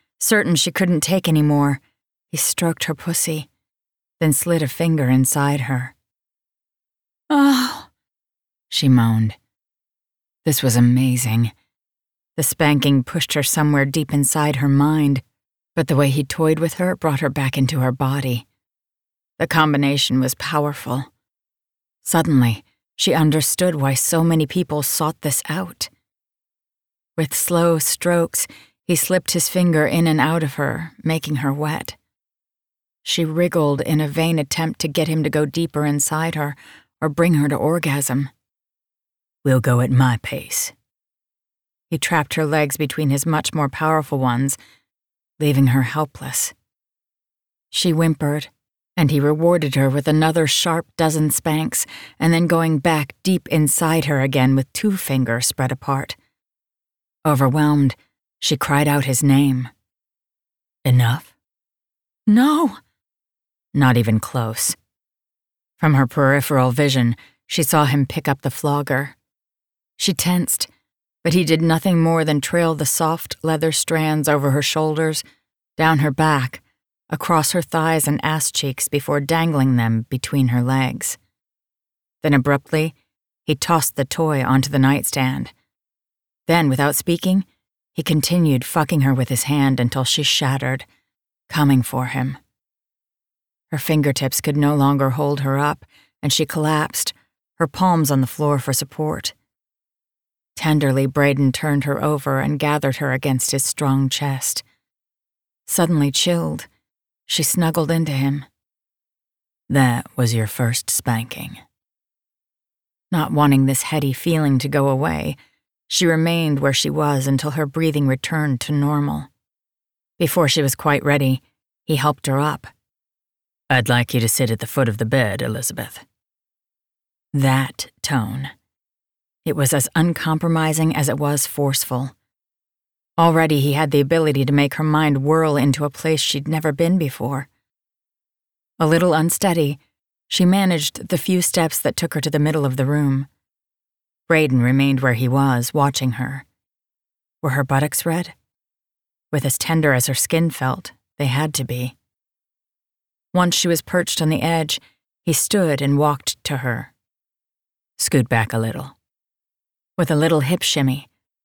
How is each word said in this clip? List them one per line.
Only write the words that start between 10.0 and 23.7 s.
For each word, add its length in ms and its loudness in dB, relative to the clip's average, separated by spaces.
This 180 0
was 140 2
amazing. 760 2
The 80 -4
spanking 600 2
pushed 300 -4
her 100 0
somewhere 420 2
deep 260 -4
inside 460 0
her 100 0
mind, 560 2
but 120 -2
the 80 0
way 140 2
he 140 -2
toyed 360 0
with 140 -2
her 220 -2
brought 260 -2
her 80 0
back 280 -2
into 220 0
her 120 0
body. 560 -4
The 100 -4
combination 720 2
was 160 -2
powerful. 720 -4
Suddenly, 640 2
she 180 0
understood 640 2